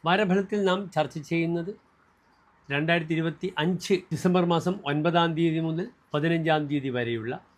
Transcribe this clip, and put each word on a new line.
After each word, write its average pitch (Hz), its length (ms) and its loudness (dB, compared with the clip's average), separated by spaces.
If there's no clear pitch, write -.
വാരഫലത്തിൽ 196 600 2
നാം 185 160 2
ചർച്ച 156 300 -2
ചെയ്യുന്നത് 170 520 -2
രണ്ടായിരത്തി 160 480 0
ഇരുപത്തി 165 320 -4
അഞ്ച് 180 360 0
ഡിസംബർ 180 400 2
മാസം 175 300 2
ഒൻപതാം 165 500 2
തീയതി 160 300 0
മുതൽ 160 220 -4
പതിനഞ്ചാം 156 600 0
തീയതി 139 220 -2
വരെയുള്ള 117 420 -4